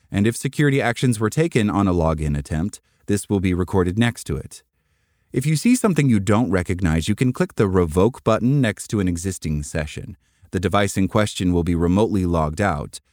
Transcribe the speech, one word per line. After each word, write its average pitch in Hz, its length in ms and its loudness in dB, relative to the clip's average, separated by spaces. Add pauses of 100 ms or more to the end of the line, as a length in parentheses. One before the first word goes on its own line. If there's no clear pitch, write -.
(120)
and 101 160 2
if 117 80 0
security 139 460 0
actions 117 400 0
were 107 80 2
taken 139 400 0
on 98 180 2
a 90 60 2
login 78 440 0
attempt, 82 440 -6 (240)
this - 240 -2
will 101 100 0
be 92 140 0
recorded 90 440 0
next 117 280 -2
to 69 100 -6
it. - 260 -12 (680)
If 135 140 -2
you 156 100 0
see 240 220 2
something 156 320 2
you 107 100 4
don't 104 320 2
recognize, 87 560 0
you 104 80 0
can 127 160 0
click - 240 -4
the 104 140 2
revoke 92 560 2
button 120 340 2
next 110 300 -2
to 107 100 -2
an 92 80 0
existing 85 560 -4
session. 73 540 -8 (340)
The 95 80 -2
device 101 380 0
in 95 100 2
question 104 460 -2
will 85 100 2
be 85 120 0
remotely 92 500 2
logged 80 340 -2
out, 76 400 -4 (140)